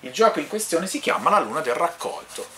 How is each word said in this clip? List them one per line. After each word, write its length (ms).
Il 120
gioco 260
in 80
questione 400
si 140
chiama 280
La 120
Luna 180
del 140
Raccolto. 720